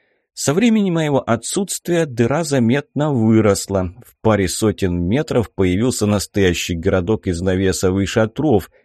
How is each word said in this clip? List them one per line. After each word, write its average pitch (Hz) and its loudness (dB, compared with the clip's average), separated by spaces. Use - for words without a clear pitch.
Со - -2
времени 214 2
моего 156 0
отсутствия 170 -2
дыра 131 0
заметно 139 0
выросла. 104 2
В - -20
паре 101 2
сотен 90 -2
метров 123 0
появился 104 0
настоящий 95 0
городок 95 -2
из 85 -4
навесов 92 0
и 98 0
шатров. 110 0